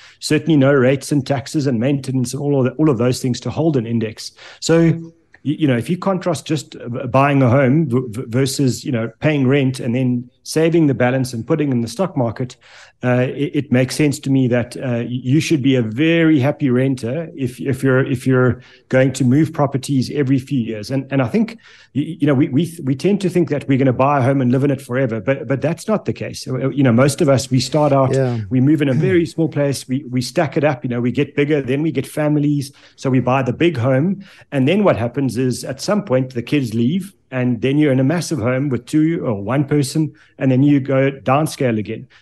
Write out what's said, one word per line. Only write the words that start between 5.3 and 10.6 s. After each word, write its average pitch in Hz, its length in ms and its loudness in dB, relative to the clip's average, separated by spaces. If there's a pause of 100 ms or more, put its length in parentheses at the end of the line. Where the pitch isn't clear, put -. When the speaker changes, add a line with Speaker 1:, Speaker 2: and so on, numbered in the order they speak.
Speaker 1:
you 147 260 -2
know, 123 100 2
if 113 120 -4
you 180 80 -2
contrast 180 480 -2
just, - 300 -6
uh, - 140 -14
b-, 127 180 -8
buying 139 340 2
a 127 80 4
home 139 400 4
v-, 123 200 0
v-, 107 180 -10
versus, 127 580 -2
you 151 60 -6
know, 117 280 -2
paying 147 280 2
rent 131 320 2
and 120 160 -4
then 123 340 -2 (140)
saving 160 440 2